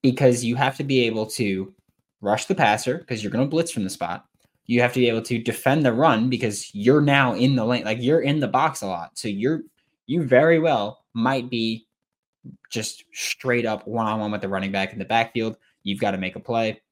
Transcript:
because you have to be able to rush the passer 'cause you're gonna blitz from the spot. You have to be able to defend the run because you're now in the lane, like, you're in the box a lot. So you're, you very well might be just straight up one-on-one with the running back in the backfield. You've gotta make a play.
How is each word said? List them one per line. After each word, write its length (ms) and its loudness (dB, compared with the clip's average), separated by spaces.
because 420 4
you 100 0
have 220 -2
to 80 -8
be 220 2
able 200 -2
to 480 -4
rush 240 0
the 100 -2
passer 460 0
'cause 220 -8
you're 100 -6
gonna 140 0
blitz 260 -2
from 120 -4
the 60 -4
spot. 360 -8
You 120 4
have 140 4
to 40 0
be 100 4
able 140 0
to 160 -4
defend 480 0
the 60 4
run 360 2
because 460 -4
you're 280 4
now 320 4
in 200 2
the 100 0
lane, 200 -2
like, 160 -2
you're 220 2
in 180 0
the 80 -2
box 340 0
a 60 -6
lot. 280 -8
So 120 -8
you're, 340 -2
you 180 -2
very 340 6
well 460 -2
might 340 -2
be 380 -4
just 440 -8
straight 520 -2
up 220 -4
one-on-one 460 -2
with 80 -6
the 80 -6
running 240 -4
back 200 -2
in 60 -12
the 60 -8
backfield. 520 -2
You've 160 -4
gotta 180 0
make 160 -6
a 60 -12
play. 400 -4